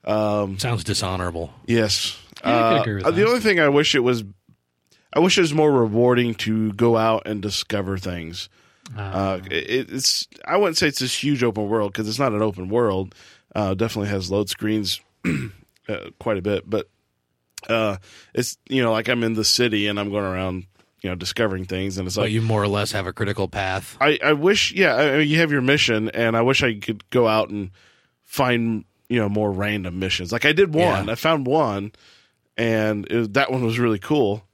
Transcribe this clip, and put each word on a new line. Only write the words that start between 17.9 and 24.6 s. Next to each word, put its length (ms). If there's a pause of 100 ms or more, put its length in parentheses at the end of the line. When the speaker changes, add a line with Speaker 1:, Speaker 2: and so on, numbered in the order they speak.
Speaker 1:
it's, 240 (100)
you 140
know, 100
like, 160
I'm 160
in 100
the 100
city 420
and 120
I'm 120
going 140
around, 420 (360)
you 80
know, 60
discovering 480
things, 340
and 80
it's 100
Speaker 2:
But 60
Speaker 1:
like 100
Speaker 2:
you 100
more 200
or 60
less 240
have 140
a 60
critical 360
path. 520
Speaker 1:
I, 220
I 120
wish, 380